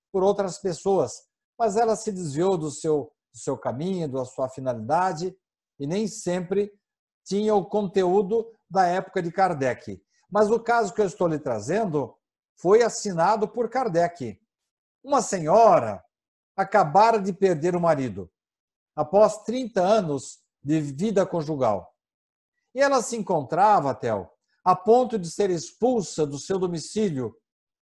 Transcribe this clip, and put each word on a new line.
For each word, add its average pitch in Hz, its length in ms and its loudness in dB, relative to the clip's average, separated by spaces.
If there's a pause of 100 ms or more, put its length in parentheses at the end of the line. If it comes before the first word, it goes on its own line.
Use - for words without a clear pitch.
(120)
por 190 100 0
outras 196 360 0
pessoas, 180 640 -2 (360)
mas 220 180 0
ela 226 200 2
se 214 160 -6
desviou 180 440 -2
do 156 140 -6
seu, 151 420 -2 (200)
do - 60 -20
seu 139 180 -6
caminho, 160 520 -4
da 131 160 -6
sua 131 240 -6
finalidade, 151 840 -4 (440)
e 139 80 -8
nem 196 200 -2
sempre 185 680 -4 (520)
tinha 214 300 0
o 196 100 2
conteúdo 202 840 0 (220)
da 185 180 2
época 185 360 -2
de 170 100 -6
Kardec. 135 680 -2 (280)
Mas 202 200 2
o 226 100 2
caso 226 320 0
que - 80 -2
eu 208 60 2
estou 180 220 -2
lhe 156 100 -4
trazendo 139 760 -4 (460)
foi 208 220 6
assinado 202 680 0
por 233 220 -4
Kardec. 170 680 -2 (640)
Uma 262 200 0
senhora 165 840 4 (500)
acabara 196 640 4
de 196 140 -4
perder 175 420 0
o 180 60 -2
marido. 131 500 -2 (640)
Após 208 500 2
trinta 233 360 -4
anos 175 580 0 (240)
de 156 180 0
vida 175 460 -2
conjugal. 143 680 -2 (800)
E 247 60 -2
ela 277 220 2
se 233 140 -8
encontrava, 170 800 2
Theo, 104 360 -4 (320)
a 180 140 4
ponto 233 420 2
de 170 120 -8
ser 202 200 0
expulsa 180 760 -2
do 139 120 -6
seu 190 200 -4
domicílio, 175 760 -4 (460)